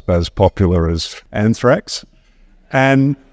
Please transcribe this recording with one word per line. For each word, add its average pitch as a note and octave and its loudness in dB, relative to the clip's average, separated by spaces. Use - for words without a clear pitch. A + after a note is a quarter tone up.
as F2 0
popular F2+ 0
as E2 -6
Anthrax. A#2 -2
And, C3+ 2